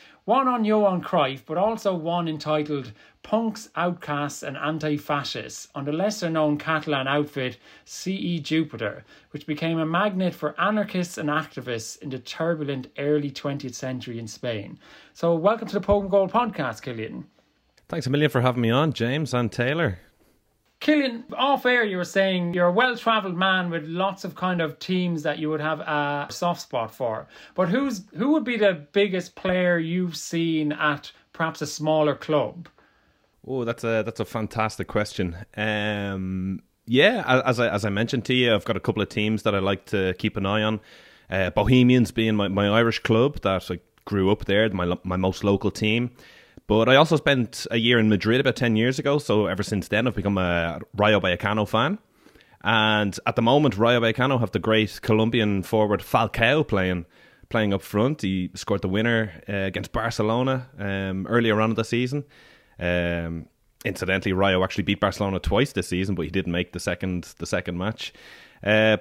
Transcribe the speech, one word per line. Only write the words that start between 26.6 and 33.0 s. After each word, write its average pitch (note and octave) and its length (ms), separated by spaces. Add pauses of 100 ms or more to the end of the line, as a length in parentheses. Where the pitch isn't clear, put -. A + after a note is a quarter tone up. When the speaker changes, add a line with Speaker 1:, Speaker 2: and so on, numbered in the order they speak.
Speaker 1:
spot A2+ 340
for. A#2 320 (280)
But F3+ 140
who's, A#3+ 340 (140)
who B3+ 160
would D4+ 120
be A#3+ 140
the F#3 340
biggest F#3 420
player F3+ 440
you've E3+ 380
seen D#3+ 560
at D3 380 (220)
perhaps D#3+ 300
a C#3+ 40
smaller D3+ 480
club? D3+ 540 (760)